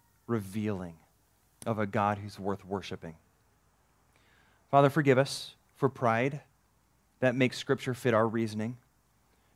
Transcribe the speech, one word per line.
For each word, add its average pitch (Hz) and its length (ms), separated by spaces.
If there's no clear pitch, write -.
revealing 98 680
of 110 140
a 107 60
God 104 320
who's 101 220
worth 95 260
worshiping. 90 500
Father, 139 200
forgive 135 280
us - 380
for 135 140
pride 127 520
that 127 160
makes 127 220
Scripture 131 360
fit 120 200
our 110 140
reasoning. 110 500